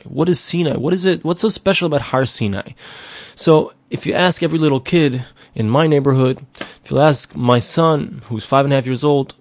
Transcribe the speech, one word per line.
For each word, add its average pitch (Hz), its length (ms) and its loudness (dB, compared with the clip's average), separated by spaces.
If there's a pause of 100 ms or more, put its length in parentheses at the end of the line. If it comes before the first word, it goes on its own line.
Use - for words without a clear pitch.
What 160 260 -2
is 180 100 0
Sinai? 160 380 -2
What 139 160 -2
is 185 120 -2
it? 185 180 0
What's 170 180 -2
so 220 80 0
special 190 380 -2
about 147 140 0
Har 131 260 -2
Sinai? 101 460 -4 (600)
So - 400 2 (160)
if - 160 -8
you - 80 -2
ask 180 300 0
every 160 160 -2
little 147 200 2
kid 139 460 0 (300)
in 110 140 -2
my 151 180 4
neighborhood, 135 580 2 (380)
if - 60 -20
you'll 135 120 0
ask 147 340 2
my 123 240 2
son, 156 640 0
who's 110 200 -8
five 139 200 2
and 143 80 0
a 135 40 2
half 127 80 -2
years 127 180 -4
old, 143 380 0